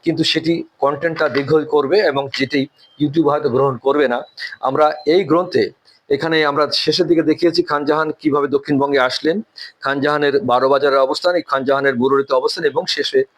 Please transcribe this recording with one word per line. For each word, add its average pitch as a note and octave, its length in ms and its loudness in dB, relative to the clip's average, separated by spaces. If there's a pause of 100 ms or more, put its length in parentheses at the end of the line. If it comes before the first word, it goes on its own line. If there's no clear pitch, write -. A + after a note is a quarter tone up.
কিন্তু D#3+ 220 -2
সেটি D#3+ 280 -2 (300)
কন্টেন্টটা D3+ 440 -2 (100)
দীর্ঘ C#3+ 160 -2 (220)
করবে D3 220 2 (140)
এবং C#3 120 -2 (140)
যেটি C3+ 240 -2 (400)
YouTube D3 300 0
হয়তো D3 240 0
গ্রহণ C3+ 200 2 (120)
করবে C#3 220 2
না। A#2+ 100 0 (420)
আমরা C#3 260 2 (280)
এই F#3+ 160 4
গ্রন্থে D#3 340 0 (460)
এখানে D#3+ 260 0 (140)
আমরা D3 140 0 (200)
শেষের D#3+ 240 0
দিকে E3 220 2
দেখিয়েছি E3+ 300 0 (100)
খান D3 180 -2
জাহান D#3 200 0 (120)
কিভাবে C#3+ 340 0
দক্ষিণবঙ্গে C#3 540 0
আসলেন, D#3 280 -2 (440)
খান C#3 200 -2
জাহানের D3 340 0 (160)
বারো B2+ 180 2
বাজারের C#3 380 4
অবস্থান, F3 320 -2
এই D#3+ 120 -4
খান C3+ 180 -2
জাহানের C#3 320 2
মুরুরিতে C#3 400 2
অবস্থান D3+ 240 -4
এবং D3 180 0 (120)
শেষে C#3+ 260 0 (180)